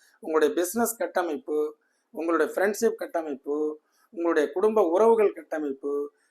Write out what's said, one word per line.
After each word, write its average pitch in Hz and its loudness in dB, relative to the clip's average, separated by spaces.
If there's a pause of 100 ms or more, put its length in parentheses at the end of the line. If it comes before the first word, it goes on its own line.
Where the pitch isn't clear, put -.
(200)
உங்களுடைய 156 2
பிசினஸ் 220 -2
கட்டமைப்பு, 151 -4 (340)
உங்களுடைய 160 0
ஃப்ரெண்ட்ஷிப் 214 0
கட்டமைப்பு, 151 -6 (300)
உங்களுடைய 165 0
குடும்ப 208 2
உறவுகள் 220 4
கட்டமைப்பு 143 -6 (180)